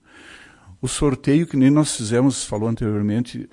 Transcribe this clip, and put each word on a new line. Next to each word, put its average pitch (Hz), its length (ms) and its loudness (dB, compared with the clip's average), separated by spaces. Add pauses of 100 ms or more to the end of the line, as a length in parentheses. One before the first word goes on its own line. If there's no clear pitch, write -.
(800)
O 131 80 -4
sorteio 147 580 0
que - 100 -6
nem 131 140 6
nós 147 260 2
fizemos, 120 480 0
falou 110 240 -4
anteriormente, 110 840 -4